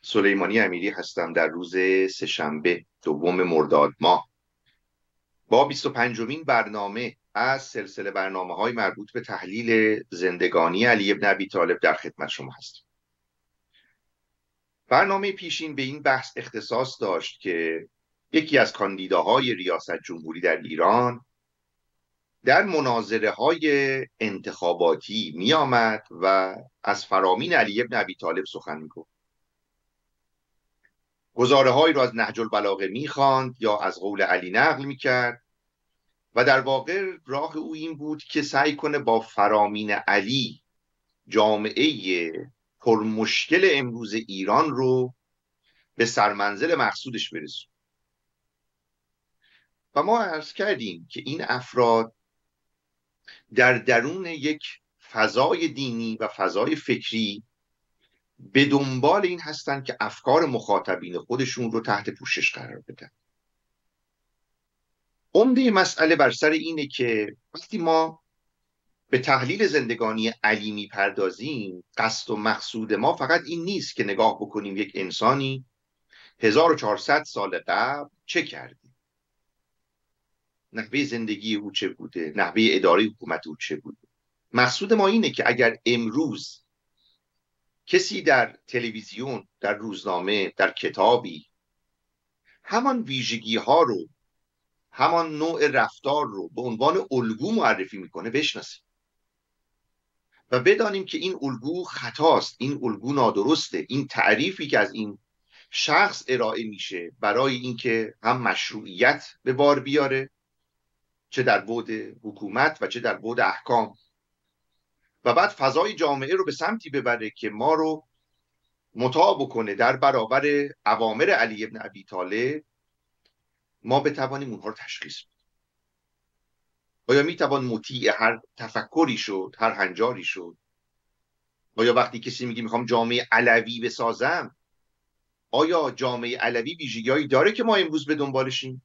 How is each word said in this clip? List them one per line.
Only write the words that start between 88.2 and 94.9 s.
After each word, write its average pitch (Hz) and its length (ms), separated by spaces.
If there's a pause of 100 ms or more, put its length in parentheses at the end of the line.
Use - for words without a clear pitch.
در 135 440
تلویزیون، 113 800 (120)
در 101 140
روزنامه، 98 800
در 95 140
کتابی 98 760 (1160)
همان 247 380
ویژگی 113 540
ها 143 260
رو، 101 260 (840)